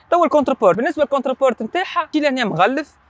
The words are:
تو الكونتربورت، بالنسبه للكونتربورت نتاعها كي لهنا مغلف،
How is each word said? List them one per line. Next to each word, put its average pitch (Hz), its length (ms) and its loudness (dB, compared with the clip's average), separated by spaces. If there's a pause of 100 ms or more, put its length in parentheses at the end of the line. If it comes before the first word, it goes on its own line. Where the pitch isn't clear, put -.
(100)
تو 339 140 2
الكونتربورت، 262 520 2
بالنسبه 302 260 -2
للكونتربورت 262 600 -2
نتاعها 339 500 -4
كي 302 80 0
لهنا 262 240 0
مغلف، 208 520 0 (140)